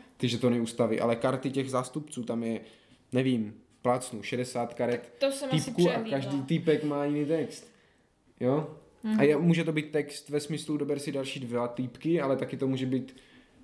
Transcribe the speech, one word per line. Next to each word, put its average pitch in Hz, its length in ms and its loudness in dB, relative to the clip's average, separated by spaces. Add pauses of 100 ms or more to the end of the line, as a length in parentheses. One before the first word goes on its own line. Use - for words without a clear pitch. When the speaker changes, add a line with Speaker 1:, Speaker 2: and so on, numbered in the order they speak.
(180)
Speaker 1:
Ty 131 100 0
žetony 117 320 2
ústavy, 113 420 0
ale 120 140 2
karty 131 360 0
těch 131 180 -2
zástupců, 127 540 -4
tam 117 200 -2
je, 113 160 -2 (520)
nevím, 123 420 2 (280)
plácnu, 120 420 -2
šedesát 120 500 -4
karet 120 280 0
Speaker 2:
Tak - 100 -20 (180)
to - 80 0
jsem 277 140 -6
asi 156 140 2
Speaker 1:
týpků 233 160 -2
a 180 100 6
Speaker 2:
přehlídla. 226 280 -2
Speaker 1:
každý 135 220 -2
týpek 156 420 2
má 143 220 0
jiný 147 200 0
text. - 460 -4 (680)
Jo? 139 280 2 (360)
Speaker 2:
Mhm. 214 160 2
Speaker 1:
A 143 40 8
je, 147 140 8
může 170 260 6
to 165 80 0
být 151 200 -2
text - 380 -4
ve 147 100 0
smyslu, 151 380 -4
"Dober 143 220 -2
si 147 120 -6
další 135 280 -6
dva 120 280 -2
týpky," 147 540 -2
ale 135 160 2
taky 131 200 -4
to 135 100 0
může 131 180 0
být 127 300 -2 (480)